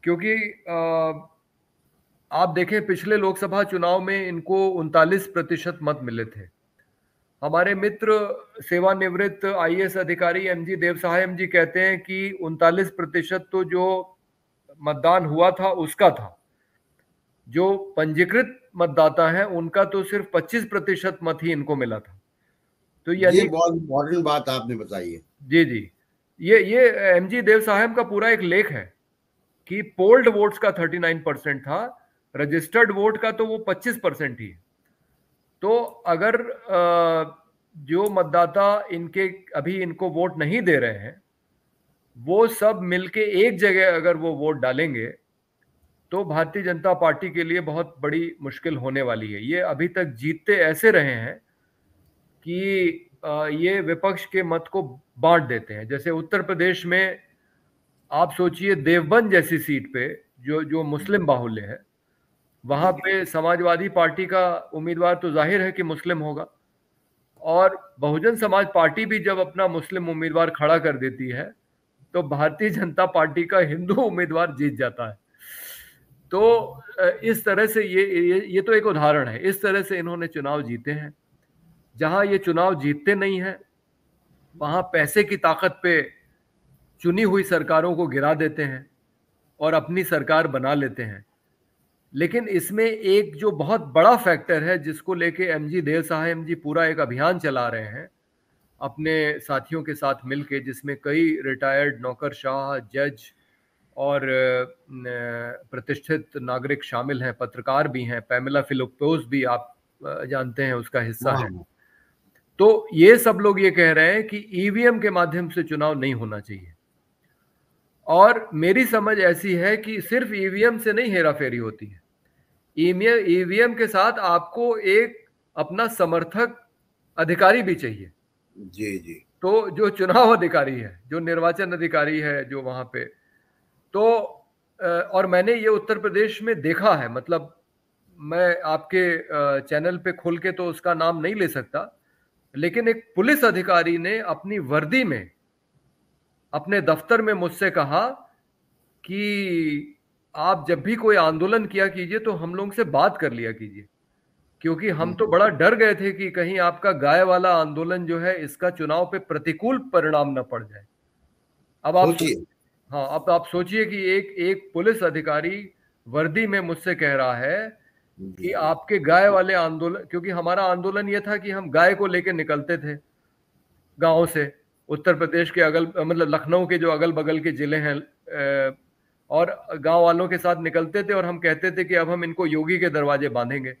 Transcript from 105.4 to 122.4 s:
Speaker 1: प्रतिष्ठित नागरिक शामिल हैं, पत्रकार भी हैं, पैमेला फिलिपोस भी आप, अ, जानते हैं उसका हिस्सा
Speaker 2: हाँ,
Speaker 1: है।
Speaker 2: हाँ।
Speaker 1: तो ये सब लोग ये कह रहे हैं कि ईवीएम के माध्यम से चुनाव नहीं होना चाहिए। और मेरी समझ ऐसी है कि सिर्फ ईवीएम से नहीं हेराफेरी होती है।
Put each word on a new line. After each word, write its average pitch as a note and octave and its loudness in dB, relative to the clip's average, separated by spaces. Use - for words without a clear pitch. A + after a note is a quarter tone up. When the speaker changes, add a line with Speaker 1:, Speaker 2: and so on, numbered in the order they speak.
Speaker 1:
प्रतिष्ठित D3+ -6
नागरिक B2+ -6
शामिल B2+ -4
हैं, B2+ -4
पत्रकार C3 -2
भी B2+ -6
हैं, A#2 -6
पैमेला C3 -2
फिलिपोस C3+ -2
भी C3 -2
आप, B2 -4
अ, C#3+ -8
जानते C3 -6
हैं C3 -2
उसका A#2+ -4
हिस्सा A#2 -4
Speaker 2:
हाँ, C3 -2
Speaker 1:
है। G2 -8
Speaker 2:
हाँ। F2 -16
Speaker 1:
तो G#3 6
ये F#3+ 10
सब A3+ 2
लोग G3 2
ये F#3+ 6
कह E3+ 4
रहे D#3+ 6
हैं G#3+ -2
कि G#3 -10
ईवीएम G#3 2
के G#3 0
माध्यम F3 0
से F3 -4
चुनाव D3+ -2
नहीं C3 -2
होना G#2+ -8
चाहिए। F#2 -18
और G#3+ 6
मेरी F3+ 4
समझ G#3+ 0
ऐसी F3+ 2
है F#3+ 2
कि G#3+ -6
सिर्फ A3+ -2
ईवीएम G3+ 2
से A3 0
नहीं A3+ 0
हेराफेरी D3 0
होती A2 -8
है। G2 -20